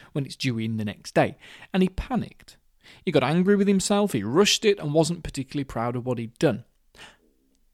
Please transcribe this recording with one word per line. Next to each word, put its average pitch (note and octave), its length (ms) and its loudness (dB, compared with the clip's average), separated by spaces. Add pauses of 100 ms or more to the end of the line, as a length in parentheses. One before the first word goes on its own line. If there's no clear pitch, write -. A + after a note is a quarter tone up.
(120)
when C#3+ 120 -4
it's - 120 -14
due B2 220 -4
in A2+ 180 -4
the G#2+ 80 -4
next - 280 -10
day. B2+ 240 0 (380)
And F#3+ 80 2
he F#3+ 60 2
panicked. - 680 -8 (480)
He - 80 2
got C3+ 120 6
angry F3+ 320 4
with G3 120 2
himself, G3+ 440 2
he A#2 100 -2
rushed D3+ 420 2
it G3+ 140 2
and D3 160 -4
wasn't E3 280 2
particularly C#3 420 -6
proud A#2+ 320 -4
of A#2+ 100 -8
what B2 120 -4
he'd A2+ 200 -10
done. B2+ 260 0 (1080)